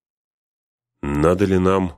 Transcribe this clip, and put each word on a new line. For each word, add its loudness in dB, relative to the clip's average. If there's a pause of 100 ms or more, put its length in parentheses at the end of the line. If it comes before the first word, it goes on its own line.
(1000)
«Надо 0
ли 0
нам, — 0